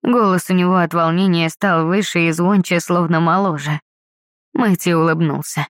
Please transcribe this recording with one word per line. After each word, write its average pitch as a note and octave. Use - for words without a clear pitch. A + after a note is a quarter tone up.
Голос G#3
у F#3
него F3+
от E3+
волнения E3+
стал E3
выше F3
и -
звонче, F3
словно E3+
моложе. D#3+
Мэтью F3
улыбнулся. D#3+